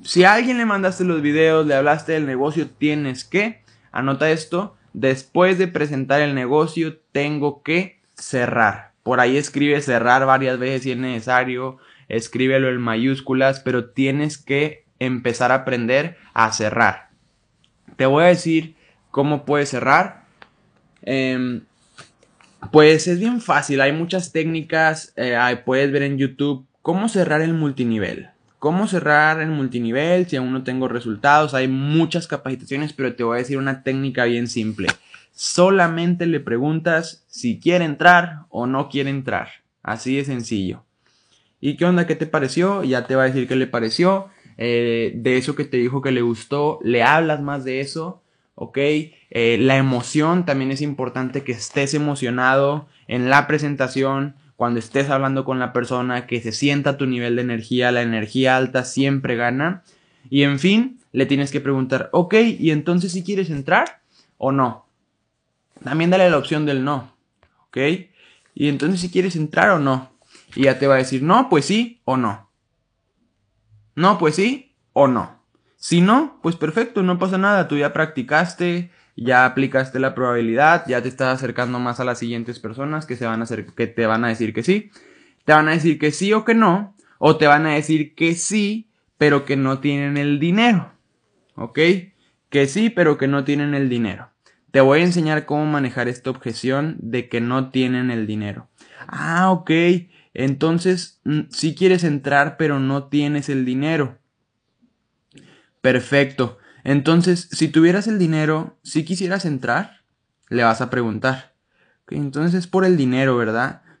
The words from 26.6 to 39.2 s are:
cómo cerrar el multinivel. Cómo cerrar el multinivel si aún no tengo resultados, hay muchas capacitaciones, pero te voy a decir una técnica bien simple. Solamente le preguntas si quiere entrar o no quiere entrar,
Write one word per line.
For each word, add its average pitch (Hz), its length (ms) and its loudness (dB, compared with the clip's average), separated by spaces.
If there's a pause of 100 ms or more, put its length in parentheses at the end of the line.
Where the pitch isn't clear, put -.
cómo 190 260 -2
cerrar 160 340 0
el 165 120 0
multinivel. 120 760 -2 (280)
Cómo 180 300 0
cerrar 151 520 2
el 156 100 -2
multinivel 139 760 0
si 160 100 -4
aún 127 160 -4
no 131 120 -6
tengo 127 240 -4
resultados, 123 640 0
hay 131 140 0
muchas 156 580 0
capacitaciones, 139 640 -8
pero 127 220 -4
te 123 80 -6
voy 117 140 0
a - 20 -2
decir 131 200 -4
una 135 240 -4
técnica 131 420 -2
bien 120 240 0
simple. 107 400 -4 (440)
Solamente 175 920 2
le 151 140 0
preguntas 160 880 -2
si 113 320 -6
quiere 175 240 2
entrar 165 640 4
o 120 180 -6
no 135 220 -2
quiere 139 220 -4
entrar, 127 380 -4 (340)